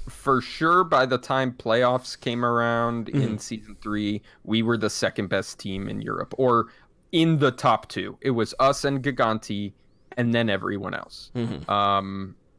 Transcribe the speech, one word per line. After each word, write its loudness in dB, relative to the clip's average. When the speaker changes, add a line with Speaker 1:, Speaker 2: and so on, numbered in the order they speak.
Speaker 1:
for 2
sure 2
by 4
the 2
time -2
playoffs 0
came -2
around 0
in 0
Speaker 2:
Mm-hmm. -2
Speaker 1:
season -12
three, -4
we 0
were 2
the 0
second -2
best -4
team -6
in -8
Europe, -6
or 4
in 4
the 4
top 2
two. -8
It 0
was 0
us 2
and -2
Giganti, -2
and 2
then 2
everyone -2
else. -14
Speaker 2:
Mm-hmm. -6
Speaker 1:
Um, 0